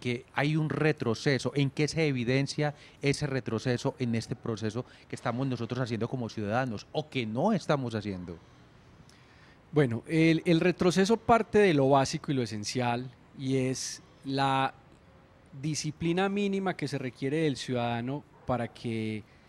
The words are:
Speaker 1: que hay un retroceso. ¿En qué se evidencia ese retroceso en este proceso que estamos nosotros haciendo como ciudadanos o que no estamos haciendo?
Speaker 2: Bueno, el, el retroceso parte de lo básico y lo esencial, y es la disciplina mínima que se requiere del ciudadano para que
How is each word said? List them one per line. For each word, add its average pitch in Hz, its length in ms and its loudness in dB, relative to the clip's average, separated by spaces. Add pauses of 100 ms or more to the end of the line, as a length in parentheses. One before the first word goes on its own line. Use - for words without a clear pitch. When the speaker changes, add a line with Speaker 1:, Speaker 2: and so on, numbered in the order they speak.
Speaker 1:
que 120 320 -4
hay 147 240 2
un 156 140 0
retroceso. 143 840 0
¿En 139 140 2
qué 151 180 0
se 156 200 0
evidencia 139 680 0 (280)
ese 143 240 0
retroceso 123 720 -2
en 117 160 0
este 113 200 -4
proceso 110 520 -4 (200)
que - 80 -10
estamos 123 320 -2
nosotros 120 320 -4
haciendo 117 300 -2
como 120 220 -4
ciudadanos 110 640 -2
o 156 180 -6
que 123 160 -2
no 135 260 0
estamos 139 420 0
haciendo? 92 440 -6 (1300)
Speaker 2:
Bueno, 127 380 2
el, 160 380 4
el 170 140 4
retroceso 180 580 2
parte 226 400 4
de 196 160 6
lo 135 160 4
básico 143 420 2
y - 20 0
lo 131 80 0
esencial, 120 680 -4 (280)
y 131 200 0
es 131 440 -4 (220)
la 135 480 0 (880)
disciplina 165 720 -2
mínima 196 440 0
que 147 140 -4
se 143 80 -4
requiere 135 460 -2
del 147 140 2
ciudadano 120 680 -2 (220)
para 120 220 -2
que 110 540 -4 (260)